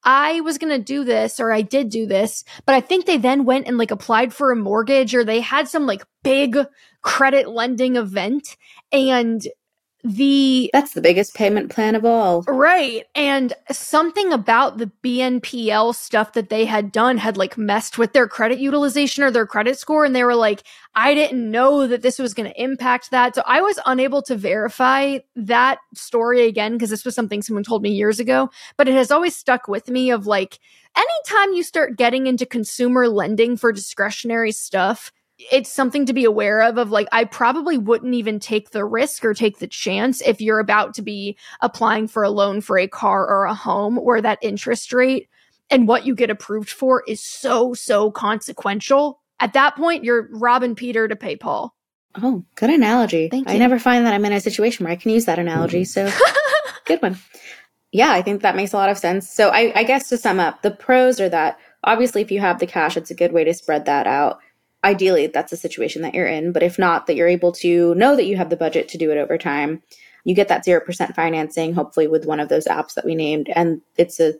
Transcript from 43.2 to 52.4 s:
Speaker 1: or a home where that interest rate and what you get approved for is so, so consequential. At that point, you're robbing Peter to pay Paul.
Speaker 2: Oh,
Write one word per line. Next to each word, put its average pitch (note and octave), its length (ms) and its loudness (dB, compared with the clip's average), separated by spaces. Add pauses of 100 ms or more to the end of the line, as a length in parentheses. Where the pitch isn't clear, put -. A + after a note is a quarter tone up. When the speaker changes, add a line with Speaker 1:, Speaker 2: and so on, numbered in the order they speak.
Speaker 1:
or G3 180 2
a G#3+ 100 -2
home G3+ 400 -2
where A#3 260 2
that G#3+ 220 0
interest A3 500 -4
rate B3+ 360 0 (420)
and B3 160 4
what A#3+ 180 2
you C4 80 -2
get A3+ 160 0
approved G#3 400 -6
for C4 380 0
is G#3+ 160 -8
so, B3 500 -2
so G#3+ 380 0
consequential. A3 1080 -2 (200)
At A#3 140 -2
that C#4+ 220 4
point, E4 280 -2
you're A3+ 280 0
robbing A#3+ 440 0
Peter A3+ 320 -4
to G#3+ 80 -4
pay F#3+ 200 -10
Paul. - 400 -8 (460)
Speaker 2:
Oh, A3+ 220 -2 (100)